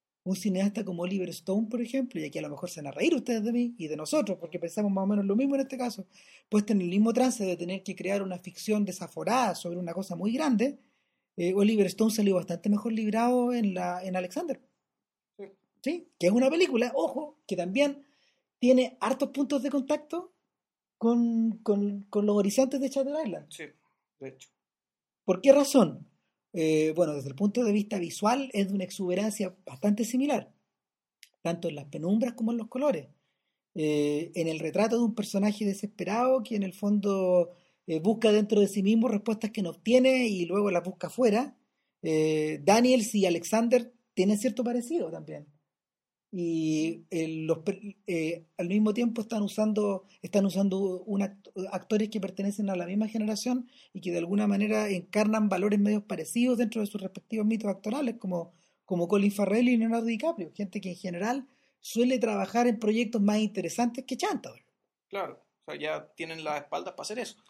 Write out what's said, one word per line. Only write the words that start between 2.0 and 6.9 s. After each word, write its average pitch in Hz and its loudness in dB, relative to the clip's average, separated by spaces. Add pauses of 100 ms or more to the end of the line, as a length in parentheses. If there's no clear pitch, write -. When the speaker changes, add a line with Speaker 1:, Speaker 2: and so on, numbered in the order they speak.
Speaker 1:
y 156 -6
aquí 147 -8
a 156 -6
lo 151 -8
mejor 147 -10
se - -14
van 143 -10
a - -8
reír 277 0
ustedes 233 -2
de 233 -2
mí 240 -2
y 165 -8
de 151 -6
nosotros, 202 -2
porque 170 -10
pensamos 196 -2
más 190 0
o - 0
menos 202 0
lo 196 2
mismo 277 2
en 269 0
este 269 -6
caso, 240 -6 (400)
puesto 208 2
en 202 4
el 175 0
mismo 208 4